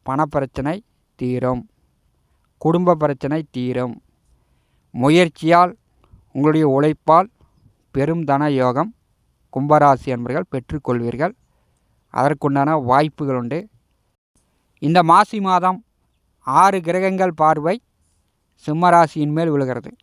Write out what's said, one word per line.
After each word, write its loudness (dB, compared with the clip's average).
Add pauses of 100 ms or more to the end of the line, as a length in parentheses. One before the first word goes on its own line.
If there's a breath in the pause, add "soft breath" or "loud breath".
பணப்பிரச்சனை -4 (440)
தீரும், -4 (1000)
குடும்ப 2
பிரச்சனை -4 (160)
தீரும். -4 (1000)
முயற்சியால், 2 (640)
உங்களுடைய 2
உழைப்பால் 2 (680)
பெரும் -2
தன 0 (120)
யோகம் -2 (640)
கும்பராசி 2
அன்பர்கள் -6
பெற்றுக்கொள்வீர்கள். -6 (800)
அதற்குண்டான 0 (200)
வாய்ப்புகள் 0
உண்டு. -6 (1200)
இந்த 2 (100)
மாசி 4
மாதம் 0 (680)
ஆறு 2
கிரகங்கள் -2
பார்வை 0 (880)
சிம்மராசியின் 2
மேல் -2
விழுகிறது. -4 (120)